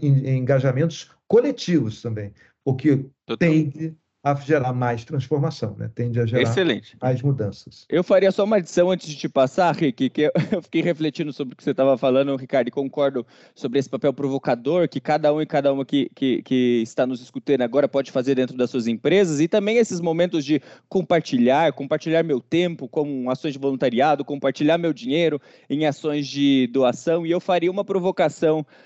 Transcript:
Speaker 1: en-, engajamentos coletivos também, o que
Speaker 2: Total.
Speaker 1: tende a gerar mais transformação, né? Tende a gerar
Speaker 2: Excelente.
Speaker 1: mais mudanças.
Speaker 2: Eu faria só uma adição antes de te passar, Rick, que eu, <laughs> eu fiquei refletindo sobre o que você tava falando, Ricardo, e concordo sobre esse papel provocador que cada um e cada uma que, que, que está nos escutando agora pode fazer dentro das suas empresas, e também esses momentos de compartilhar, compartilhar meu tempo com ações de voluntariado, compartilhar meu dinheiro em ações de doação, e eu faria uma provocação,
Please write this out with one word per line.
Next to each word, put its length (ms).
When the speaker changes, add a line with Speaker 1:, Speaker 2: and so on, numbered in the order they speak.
Speaker 1:
en-, 380
engajamentos 720
coletivos 720
também, 320
o 100
que 300
Speaker 2:
Total. 100
Speaker 1:
tende 580
a 120
gerar 400
mais 280
transformação, 760
né? 160
Tende 260
a 60
gerar 160
Speaker 2:
Excelente. 580
Speaker 1:
mais 220
mudanças. 680
Speaker 2:
Eu 160
faria 260
só 140
uma 120
adição 340
antes 180
de 80
te 140
passar, 440
Rick, 360
que 100
eu, 140
<laughs> 180
eu 80
fiquei 220
refletindo 500
sobre 220
o 20
que 80
você 80
tava 240
falando, 400
Ricardo, 320
e 20
concordo 560
sobre 240
esse 100
papel 240
provocador 800
que 100
cada 320
um 80
e 60
cada 260
uma 140
que, 280
que, 280
que 400
está 240
nos 160
escutando 400
agora 260
pode 220
fazer 240
dentro 200
das 140
suas 180
empresas, 540
e 80
também 300
esses 240
momentos 420
de 160
compartilhar, 840
compartilhar 500
meu 200
tempo 460
com 420
ações 240
de 40
voluntariado, 640
compartilhar 540
meu 160
dinheiro 480
em 200
ações 420
de 420
doação, 560
e 40
eu 100
faria 300
uma 160
provocação, 800